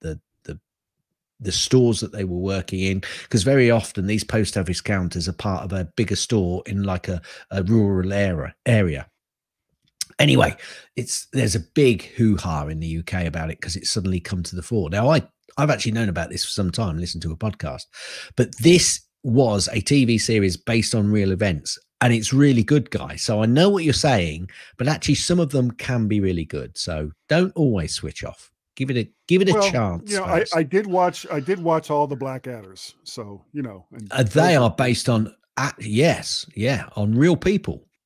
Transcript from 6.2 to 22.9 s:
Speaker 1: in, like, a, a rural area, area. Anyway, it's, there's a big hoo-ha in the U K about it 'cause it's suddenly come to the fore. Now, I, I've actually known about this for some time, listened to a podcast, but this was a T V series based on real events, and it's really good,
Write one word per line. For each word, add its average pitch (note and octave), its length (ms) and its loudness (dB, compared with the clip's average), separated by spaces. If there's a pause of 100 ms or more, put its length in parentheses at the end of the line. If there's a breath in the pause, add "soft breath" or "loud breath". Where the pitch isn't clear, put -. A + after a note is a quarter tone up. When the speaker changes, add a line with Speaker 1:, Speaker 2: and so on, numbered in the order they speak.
Speaker 1:
in, G2 180 -2
like, F#2 240 -4
a, F2 140 -4 (300 loud breath)
a G2 120 -2
rural G2 480 2
area, F#2 420 -2 (120)
area. F#2 420 2 (1080)
Anyway, C#3+ 360 4 (440 loud breath)
it's, - 340 -8
there's A#2 240 0
a F#2 60 -2
big B2 420 2
hoo-ha F2 640 0
in D#2 140 -6
the E2 60 -6
U E2 160 -4
K F2+ 220 -4
about D#2+ 240 -4
it - 120 -10
'cause - 160 -8
it's - 120 -6
suddenly F#2 300 -2
come F2+ 240 -4
to - 120 -10
the F2+ 60 -6
fore. F#2 280 -2
Now, G#2+ 200 2
I, D#3+ 120 4 (360)
I've D3 120 2
actually A#2+ 240 0
known A2+ 160 0
about E2 200 -4
this - 140 -6
for - 80 -6
some F#2 200 -2
time, F2+ 260 -4
listened E2 260 -6
to D#2+ 80 -4
a D#2+ 60 -8
podcast, E2+ 480 -6 (500 loud breath)
but - 220 0
this E3+ 420 6 (240)
was A2+ 480 2
a A2+ 80 -2
T C#3 240 4
V A#2 140 4
series G2+ 400 2
based A#2 360 0
on G#2 160 2
real G2+ 220 2
events, F2+ 480 -2 (220)
and B2 100 4
it's A2+ 220 0
really C3+ 300 6
good, C#3+ 280 2